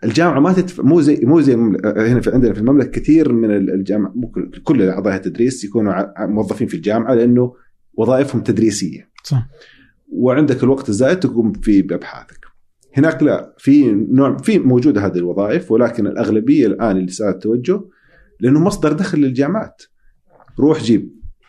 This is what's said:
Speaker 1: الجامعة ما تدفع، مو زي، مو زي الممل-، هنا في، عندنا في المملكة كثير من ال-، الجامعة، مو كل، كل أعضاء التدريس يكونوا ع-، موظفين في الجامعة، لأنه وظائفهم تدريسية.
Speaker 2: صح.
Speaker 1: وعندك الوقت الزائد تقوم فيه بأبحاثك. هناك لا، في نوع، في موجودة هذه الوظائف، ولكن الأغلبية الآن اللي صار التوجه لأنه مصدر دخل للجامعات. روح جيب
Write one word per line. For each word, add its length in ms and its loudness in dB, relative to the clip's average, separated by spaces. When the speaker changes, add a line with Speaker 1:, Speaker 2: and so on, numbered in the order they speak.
Speaker 1:
الجامعة 360 0
ما 120 4
تدفع، 300 -2
مو 180 4
زي، 220 2
مو 180 4
زي 140 4
الممل-، 320 0
هنا 340 0
في، 100 -2
عندنا 220 2
في 80 -6
المملكة 400 2
كثير 320 2
من 180 0
ال-، 200 0
الجامعة، 440 -4
مو 140 -6
كل، 220 -8
كل 180 2
أعضاء 320 -2
التدريس 500 -4
يكونوا 280 -2
ع-، 340 -6
موظفين 400 -4
في 80 -6
الجامعة، 400 -2
لأنه 400 2
وظائفهم 480 0
تدريسية. 680 -2
Speaker 2:
صح. 240 -2
Speaker 1:
وعندك 500 0
الوقت 260 0
الزائد 320 0
تقوم 320 -4
فيه 300 2
بأبحاثك. 640 -10
هناك 260 0
لا، 360 -2
في 340 4
نوع، 440 2
في 220 0
موجودة 480 2
هذه 100 -4
الوظائف، 560 -2
ولكن 340 0
الأغلبية 600 0
الآن 300 -2
اللي 140 -4
صار 180 -6
التوجه 520 -2
لأنه 200 2
مصدر 320 0
دخل 260 -2
للجامعات. 640 -2
روح 240 2
جيب 300 0